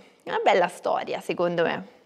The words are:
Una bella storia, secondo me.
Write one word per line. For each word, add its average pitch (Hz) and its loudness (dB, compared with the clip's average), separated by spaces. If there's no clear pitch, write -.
Una - -4
bella 190 4
storia, - -4
secondo 175 0
me. 185 -2